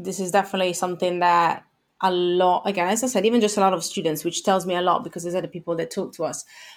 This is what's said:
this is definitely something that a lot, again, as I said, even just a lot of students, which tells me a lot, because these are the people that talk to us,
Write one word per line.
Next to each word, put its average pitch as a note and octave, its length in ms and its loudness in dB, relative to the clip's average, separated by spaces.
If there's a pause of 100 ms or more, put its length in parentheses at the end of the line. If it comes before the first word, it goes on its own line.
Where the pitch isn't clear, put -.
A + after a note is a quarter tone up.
this F#3 180 -10
is F3+ 140 -6
definitely F#3+ 400 0
something F3+ 480 -4
that E3+ 440 2 (360)
a F#3+ 100 2
lot, F3+ 560 2
again, F#3+ 220 0
as A3+ 160 0
I - 20 0
said, G#3+ 180 0
even A#3 160 4
just G#3 160 2
a G#3 40 2
lot F#3+ 120 6
of E3+ 120 -2
students, D#3+ 400 -4
which E3+ 180 -4
tells F#3+ 240 2
me F#3 80 -2
a F3+ 80 0
lot, F3+ 220 2
because E3 180 -10
these F3 140 -4
are F#3 40 0
the E3+ 60 -6
people E3+ 300 -6
that E3 160 -6
talk - 220 -6
to E3 100 -4
us, D3+ 200 -6 (320)